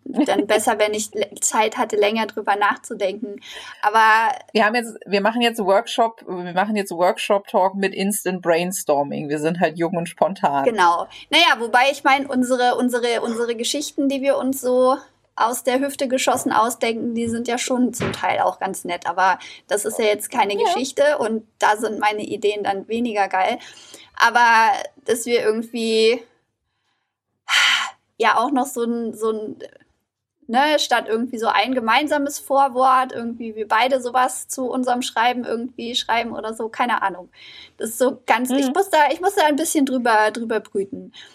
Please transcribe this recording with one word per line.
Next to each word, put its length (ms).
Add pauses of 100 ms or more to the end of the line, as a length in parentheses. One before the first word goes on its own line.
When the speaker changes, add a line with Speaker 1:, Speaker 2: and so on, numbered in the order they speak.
Speaker 1:
dann 420
Speaker 2:
<laughs> 0
Speaker 1:
besser, 320
wenn 160
ich 180
le-, 160 (140)
Zeit 340
hatte, 200
länger 300
drüber 300
nachzudenken. 840 (420)
Aber 520 (200)
Speaker 2:
Wir 100
haben 100
jetzt, 300
wir 160
machen 220
jetzt 200
Workshop, 640
wir 280
machen 200
jetzt 160
Workshop-Talk 840
mit 200
Instant 460
Brainstorming. 880
Wir 120
sind 200
halt 160
jung 200
und 120
spontan. 560
Speaker 1:
Genau. 420 (220)
Naja, 300
wobei 340
ich 100
meine, 260
unsere, 480
unsere, 440
unsere 340
Geschichten, 540
die 140
wir 160
uns 240
so 340 (400)
aus 280
der 160
Hüfte 280
geschossen 420
ausdenken, 640
die 140
sind 180
ja 120
schon 340
zum 220
Teil 260
auch 180
ganz 280
nett. 200
Aber 320 (280)
das 180
ist 140
ja 80
jetzt 240
keine 280
Speaker 2:
Ja. 60
Speaker 1:
Geschichte 540
und 280 (120)
da 180
sind 240
meine 220
Ideen 420
dann 240
weniger 400
geil. 300 (580)
Aber 560 (320)
dass 220
wir 160
irgendwie 800 (2000)
ja 160
auch 140
noch 160
so 180
ein, 300
so 160
ein, 260 (920)
ne, 300
statt 300
irgendwie 300
so 80
ein 280
gemeinsames 680
Vorwort, 720
irgendwie 420
wir 140
beide 320
sowas 480
zu 220
unserem 320
Schreiben 420
irgendwie 500
schreiben 380
oder 200
so, 160
keine 340
Ahnung. 280 (460)
Das 140
ist 80
so 280
ganz, 240
Speaker 2:
Mhm. 80
Speaker 1:
ich 160
muss 160
da, 220
ich 80
muss 160
da 100
ein 100
bisschen 300
drüber, 460
drüber 280
brüten. 520 (220)